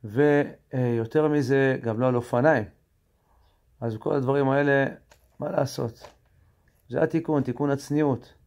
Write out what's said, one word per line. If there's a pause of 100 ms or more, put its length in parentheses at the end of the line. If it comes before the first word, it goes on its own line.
ויותר
מזה,
גם
לא
על
אופניים. (1160)
אז
כל
הדברים
האלה, (520)
מה
לעשות? (800)
זה
התיקון,
תיקון
הצניעות. (120)